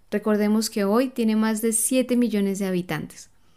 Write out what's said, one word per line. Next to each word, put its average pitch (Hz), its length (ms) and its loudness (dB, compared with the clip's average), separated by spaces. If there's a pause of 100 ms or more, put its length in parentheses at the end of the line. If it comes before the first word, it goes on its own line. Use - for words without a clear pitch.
(120)
Recordemos 214 580 2
que 208 140 -2
hoy 220 240 2
tiene 220 300 0
más 220 240 0
de 226 100 0
siete 254 460 0
millones 202 420 0
de 202 60 -2
habitantes. 180 640 -6 (260)